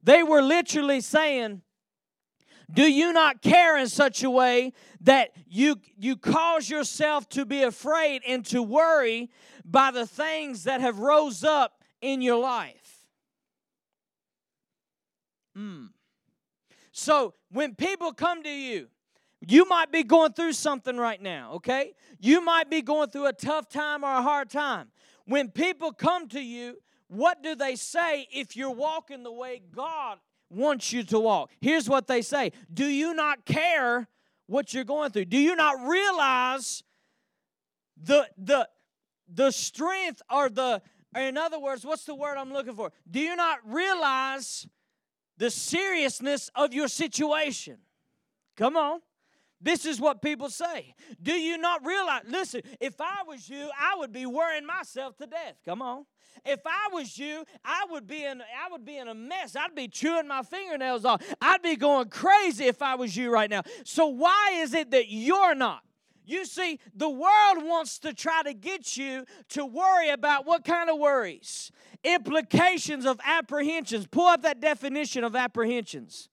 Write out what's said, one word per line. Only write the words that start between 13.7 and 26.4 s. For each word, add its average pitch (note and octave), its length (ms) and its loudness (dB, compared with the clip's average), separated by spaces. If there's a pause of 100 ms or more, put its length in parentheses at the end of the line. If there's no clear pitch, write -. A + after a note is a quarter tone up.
Hmm. F#3 320 -14 (1040)
So C#4+ 420 0 (160)
when B3+ 240 -2
people E4+ 400 -4
come E4+ 300 -4
to D4+ 60 -8
you, B3 380 -8 (580)
you D#4 220 10
might E4 240 2
be D#4+ 120 2
going D#4 280 6
through E4 220 -2
something C4 420 -4
right A3+ 240 -4
now, D3 340 -10
okay? B3+ 400 -4 (240)
You C#4 220 6
might E4 300 2
be D#4+ 100 0
going C#4+ 300 -2
through C#4+ 160 -4
a C4+ 80 0
tough D4 340 -6
time D4 360 -6
or C#4 60 -2
a B3+ 120 0
hard C#4+ 260 0
time. B3 420 -6 (360)
When C4 240 0
people D#4 420 -4
come E4 360 -2
to A#3+ 120 -10